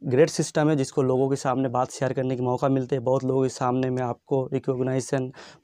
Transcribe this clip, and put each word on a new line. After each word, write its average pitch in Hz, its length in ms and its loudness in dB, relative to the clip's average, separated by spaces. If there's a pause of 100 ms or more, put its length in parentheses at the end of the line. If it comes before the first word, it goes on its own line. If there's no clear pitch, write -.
ग्रेट 143 260 4
सिस्टम 156 400 0
है 156 60 2
जिसको 135 260 0
लोगों 131 260 2
के 135 80 0
सामने 131 320 0
बात 123 220 0
शेयर 131 220 -2
करने 131 240 -2
का 123 80 -2
मौका 127 240 0
मिलते 135 280 0
हैं, 120 80 -4
बहुत 131 200 2
लोगों 131 180 0
के 131 60 2
सामने 127 420 0
में 127 120 -2
आपको 123 500 -4
रिकॉग्निशन, 131 800 -2 (320)